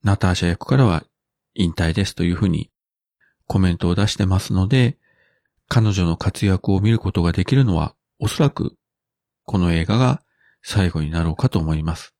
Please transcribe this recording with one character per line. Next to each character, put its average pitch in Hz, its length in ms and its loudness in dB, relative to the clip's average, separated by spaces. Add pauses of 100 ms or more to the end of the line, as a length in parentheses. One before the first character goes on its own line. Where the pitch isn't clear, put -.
ナ 101 140 2
タ 92 140 2
ー 87 40 2
シ - 80 -2
ャ 87 60 2
役 - 160 -4
か - 100 0
ら 131 100 4
は 85 200 0 (480)
引 87 180 0
退 82 220 -2
で 101 100 0
す - 120 -6
と 87 100 -2
い 87 80 0
う - 20 0
ふ 95 80 -2
う 98 60 2
に - 200 -4 (760)
コ - 120 0
メ 92 140 4
ン 85 40 -4
ト 87 100 -2
を 87 80 2
出 101 120 0
し - 100 -4
て 101 80 0
ま 92 160 0
す - 100 -8
の 95 160 0
で、 123 300 2 (720)
彼 110 240 2
女 92 120 0
の 82 120 0
活 - 280 -2
躍 98 280 0
を 95 80 2
見 110 100 2
る 113 80 2
こ 95 140 -4
と 87 100 0
が 85 80 2
で 90 140 -2
き 127 100 0
る 135 80 4
の 95 140 2
は、 78 180 -4 (240)
お 107 80 -4
そ - 160 -2
ら 139 60 2
く - 260 -6 (680)
こ - 120 -2
の 87 140 2
映 82 140 0
画 107 120 0
が 131 240 0 (400)
最 92 280 0
後 80 120 -4
に 76 80 -4
な 82 140 -2
ろ 80 80 0
う 80 60 -4
か - 100 0
と - 120 0
思 80 160 -2
い 78 60 -4
ま 80 140 -4
す。 - 240 -20